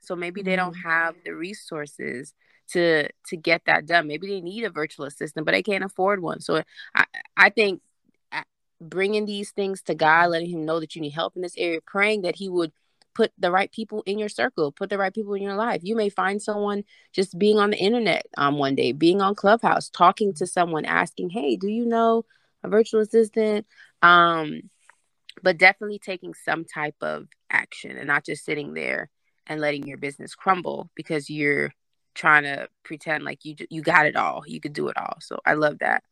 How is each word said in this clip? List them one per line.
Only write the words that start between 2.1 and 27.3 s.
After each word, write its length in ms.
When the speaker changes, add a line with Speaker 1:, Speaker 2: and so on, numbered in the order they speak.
Speaker 1:
to, 380
to 80
get 300
that 200
done. 220
Maybe 200
they 120
need 240
a 60
virtual 360
assistant, 400
but 60
they 100
can't 220
afford 360
one. 200
So 220
I, 100
I 140
think, 300
uh, 100
bringing 460
these 260
things 300
to 120
God, 360
letting 200
him 140
know 160
that 160
you 60
need 120
help 220
in 60
this 140
area, 300
praying 360
that 140
he 120
would 240
put 240
the 120
right 220
people 320
in 140
your 100
circle, 440
put 180
the 80
right 160
people 200
in 80
your 120
life. 280
You 140
may 140
find 320
someone 420
just 260
being 200
on 120
the 80
internet, 480
um, 220
one 160
day, 180
being 300
on 120
Clubhouse, 540
talking 460
to 120
someone, 380
asking, 460
"Hey, 260
do 120
you 180
know 400
a 60
virtual 320
assistant?" 640
Um, 680
but 160
definitely 400
taking 360
some 300
type 380
of 260